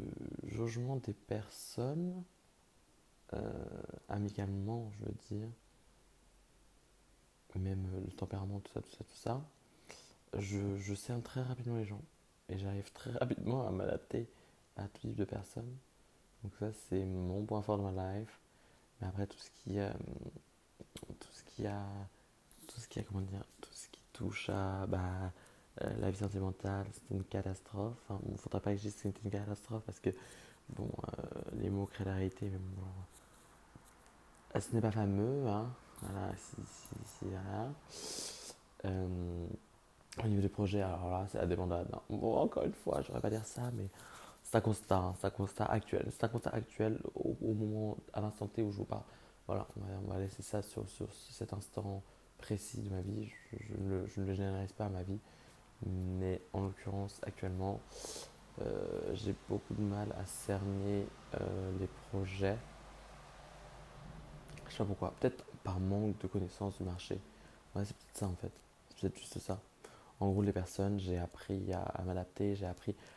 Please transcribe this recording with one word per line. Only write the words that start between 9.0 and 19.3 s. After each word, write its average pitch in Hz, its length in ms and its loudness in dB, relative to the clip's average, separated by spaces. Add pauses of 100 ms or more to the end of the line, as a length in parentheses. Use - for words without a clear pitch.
tout - 120 -14
ça, 123 260 0 (1000)
je, 98 380 2
je 101 180 -2
cerne 120 280 -2
très - 180 -2
rapidement 120 360 0
les 110 80 2
gens 101 160 -6 (480)
et 98 80 -2
j'arrive 98 360 0
très - 180 -6
rapidement 120 560 2
à 98 40 0
m'adapter - 580 0 (480)
à 101 100 -2
tout - 140 -12
type 110 140 -2
de 104 100 4
personnes. 117 500 -4 (680)
Donc 101 160 -6
ça, 107 140 0
c'est 95 320 0
mon 92 400 2
point 107 160 2
fort 104 180 4
de 101 40 2
ma 95 360 0
life. - 200 -8 (640)
Mais 95 60 -2
après, 98 200 0
tout - 100 -14